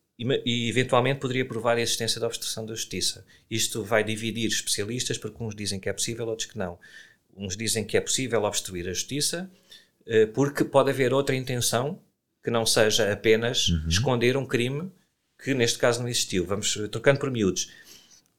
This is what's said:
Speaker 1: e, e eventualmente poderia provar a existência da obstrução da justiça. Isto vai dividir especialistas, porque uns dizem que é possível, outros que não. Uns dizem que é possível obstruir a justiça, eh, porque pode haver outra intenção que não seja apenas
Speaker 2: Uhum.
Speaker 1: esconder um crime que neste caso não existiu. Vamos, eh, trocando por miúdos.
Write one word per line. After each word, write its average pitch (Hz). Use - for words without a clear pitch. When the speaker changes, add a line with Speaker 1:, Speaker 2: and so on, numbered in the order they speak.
Speaker 1:
e, 120
e 117
eventualmente 127
poderia 127
provar 117
a 117
existência 113
da 117
obstrução -
da 110
justiça. -
Isto 113
vai 107
dividir 110
especialistas, -
porque -
uns 104
dizem 98
que 101
é 98
possível, 117
outros 113
que -
não. 90
Uns 95
dizem 110
que 104
é 92
possível 117
obstruir 92
a 92
justiça, 156
eh, 110
porque 143
pode 135
haver 123
outra 139
intenção 127
que 120
não 117
seja 107
apenas 110
Speaker 2:
Uhum. 82
Speaker 1:
esconder 120
um 131
crime 135
que 135
neste 117
caso 120
não 123
existiu. 98
Vamos, 101
eh, 107
trocando 139
por -
miúdos. 107